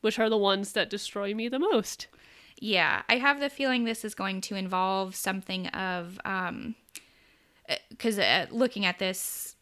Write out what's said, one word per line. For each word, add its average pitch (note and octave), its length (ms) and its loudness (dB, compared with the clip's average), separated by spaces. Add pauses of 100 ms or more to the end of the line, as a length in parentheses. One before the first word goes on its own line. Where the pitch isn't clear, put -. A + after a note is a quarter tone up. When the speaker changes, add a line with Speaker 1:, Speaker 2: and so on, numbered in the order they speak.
Speaker 1:
which - 180 2
are A3 100 4
the A3 80 4
ones G3 360 2
that F#3+ 160 0
destroy G3+ 440 -6
me A3+ 140 -2
the C4 120 -2
most. E4 480 0 (520)
Speaker 2:
Yeah, F3+ 500 2
I A#3+ 80 6
have C#4 220 4
the C#4+ 100 0
feeling B3+ 340 0
this A3+ 220 -2
is G#3+ 100 -6
going F#3+ 260 -4
to G3+ 140 -6
involve F#3+ 600 0
something F#3+ 520 -4
of, F3+ 580 -4
um, F#3+ 500 -4 (960)
uh, - 60 0 (240)
'cause, A3 180 0
uh, D3+ 320 4
looking A#3 360 0
at F3+ 140 0
this - 640 -4